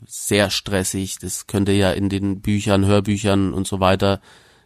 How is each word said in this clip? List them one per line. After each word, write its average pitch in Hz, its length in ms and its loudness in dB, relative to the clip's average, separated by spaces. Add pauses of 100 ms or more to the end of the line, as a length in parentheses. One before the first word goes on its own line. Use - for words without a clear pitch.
sehr 101 440 0
stressig. 185 720 -4
Das - 280 -10
könnt 202 200 -2
ihr 98 80 2
ja 98 140 2
in 98 180 -2
den 98 340 -2
Büchern, 101 440 2
Hörbüchern 101 680 2
und 95 140 -4
so 95 140 -6
weiter 95 400 2 (440)